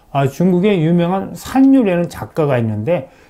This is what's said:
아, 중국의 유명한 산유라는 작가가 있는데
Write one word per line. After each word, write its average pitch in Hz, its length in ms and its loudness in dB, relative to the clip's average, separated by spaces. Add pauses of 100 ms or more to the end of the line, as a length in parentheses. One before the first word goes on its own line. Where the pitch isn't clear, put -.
(140)
아, 139 140 0
중국의 175 580 0
유명한 175 480 0
산유라는 226 720 2
작가가 139 520 -2
있는데 110 500 -4 (200)